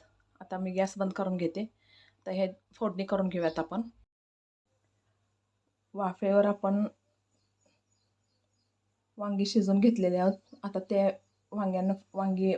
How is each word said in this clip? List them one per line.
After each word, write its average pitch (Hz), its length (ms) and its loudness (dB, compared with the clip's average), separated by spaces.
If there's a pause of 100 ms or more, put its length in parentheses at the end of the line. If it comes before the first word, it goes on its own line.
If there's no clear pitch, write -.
(400)
आता 185 180 -10
मी 185 140 -4
गॅस 190 240 0
बंद 190 160 -2
करून 190 240 -2
घेते. 175 280 -2 (640)
तर 190 40 -8
हे 190 220 -2 (220)
फोडणी 196 300 -4
करून 190 240 0
घेऊयात 170 300 -2
आपण. 175 220 -4 (2250)
वाफेवर 196 520 2
आपण 202 400 0 (2250)
वांगी 202 300 -2
शिजवून 196 340 4
घेतलेले 196 360 4
आहोत. 190 460 0
आता 196 160 -6
ते 196 320 2 (420)
वांग्यांना, 190 400 0 (220)
वांगी, 190 440 0